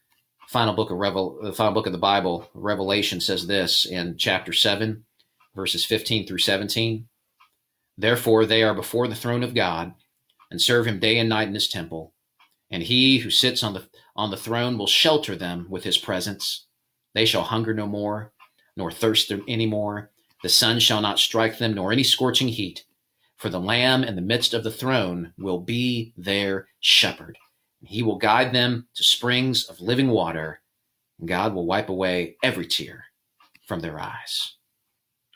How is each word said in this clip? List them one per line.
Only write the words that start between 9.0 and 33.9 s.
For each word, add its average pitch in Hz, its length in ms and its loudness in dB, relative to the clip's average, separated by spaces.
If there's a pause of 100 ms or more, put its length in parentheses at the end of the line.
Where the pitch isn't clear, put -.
the 110 80 -6
throne 120 280 -2
of 123 100 -6
God, 87 400 -2 (580)
and 85 100 -6
serve 120 260 4
him 101 120 -2
day 113 200 4
and 113 100 2
night 110 180 0
in 98 60 -6
his 107 140 -2
temple. 82 460 -10 (560)
And 90 140 -6
he 127 360 4
who 110 100 -4
sits - 320 2
on 104 120 -2
the, 95 140 -12 (280)
on 104 160 -2
the 95 60 -6
throne 120 400 -2
will 98 100 -4
shelter 147 480 2
them 87 340 -6
with 92 140 -8
his 92 140 0
presence. 98 680 -6 (480)
They 113 120 2
shall 101 180 2
hunger 113 300 -2
no 107 120 -4
more, 104 460 -6 (440)
nor 87 160 -6
thirst 110 400 0 (160)
any 117 200 0
more. 104 420 -4 (320)
The 92 80 -4
sun 120 300 4
shall 110 220 4
not 101 180 0
strike 110 400 2
them, 110 160 0
nor 98 160 -2
any 127 100 4
scorching 131 460 2
heat. 107 380 -6 (520)
For - 120 -4
the 90 100 -4
Lamb 123 440 4
in 113 120 -4
the 87 60 -4
midst 117 340 0
of 113 80 -2
the 110 80 -4
throne 92 680 -2
will 92 220 -4
be 117 580 -4
their 98 500 -2 (120)
shepherd. - 580 0 (440)
And - 80 -20
he 107 120 -2
will 107 160 2
guide 120 360 4
them 123 420 2
to - 80 -2
springs 123 640 2
of - 140 -18
living 123 300 2
water. 80 520 -2 (580)
And 82 80 -10
God 95 260 0
will 87 140 -2
wipe 98 220 0
away 90 520 -2
every 95 240 0
tear - 400 -8 (640)
from 87 140 -6
their 78 180 -8